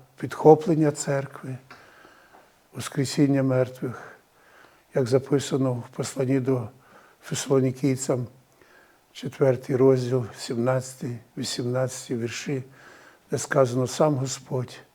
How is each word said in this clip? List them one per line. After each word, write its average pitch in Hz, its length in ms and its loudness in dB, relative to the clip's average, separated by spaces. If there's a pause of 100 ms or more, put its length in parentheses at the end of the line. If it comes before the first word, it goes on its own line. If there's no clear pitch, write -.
(180)
підхоплення 156 760 6
церкви, 139 640 -6 (1160)
воскресіння 139 720 0
мертвих, 127 720 -2 (760)
як 135 140 2
записано 131 640 0
в 117 220 -10
посланні 135 440 -2
до 123 300 0 (540)
Фесалонікійцям, 131 1040 0 (840)
четвертий 131 640 0
розділ, 127 500 4 (120)
сімнадцятий, 123 840 -4 (180)
вісімнадцятий 123 800 -4
вірші, 127 460 -6 (680)
де 135 80 -4
сказано: 127 480 2
«Сам 151 280 0
Господь 131 640 -6 (160)